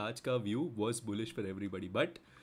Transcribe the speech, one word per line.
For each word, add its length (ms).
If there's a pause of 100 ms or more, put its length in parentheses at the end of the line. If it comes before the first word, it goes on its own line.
आज 140
का 240
view 260 (100)
was 320
bullish 260
for 180
everybody। 440
But 240 (200)